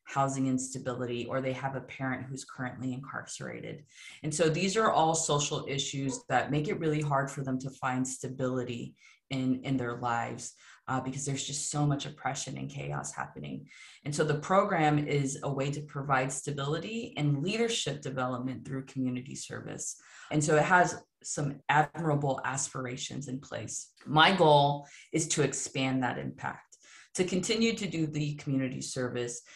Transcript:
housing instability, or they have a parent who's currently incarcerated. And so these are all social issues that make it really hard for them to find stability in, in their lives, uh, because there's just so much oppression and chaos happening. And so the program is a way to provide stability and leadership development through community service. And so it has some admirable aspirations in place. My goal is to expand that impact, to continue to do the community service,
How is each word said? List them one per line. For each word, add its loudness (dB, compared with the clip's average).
housing 0
instability, -2
or -2
they -2
have -4
a -8
parent -4
who's -10
currently -8
incarcerated. -10
And -4
so 4
these 2
are 4
all 4
social 0
issues -4
that 2
make 2
it -2
really 0
hard 2
for -6
them -2
to -8
find -2
stability -4
in, 0
in 0
their -2
lives, -2
uh, 0
because -6
there's -2
just -4
so 2
much 2
oppression -6
and -6
chaos -6
happening. -8
And -4
so 2
the 2
program 4
is 0
a -2
way 0
to -4
provide 0
stability -4
and 2
leadership 0
development -4
through -6
community -4
service. -10
And 4
so 4
it 8
has 6
some -4
admirable 2
aspirations -4
in -6
place. -8
My 8
goal 8
is 2
to 2
expand 0
that 0
impact, -8
to 2
continue 2
to -2
do 0
the -2
community -2
service, -4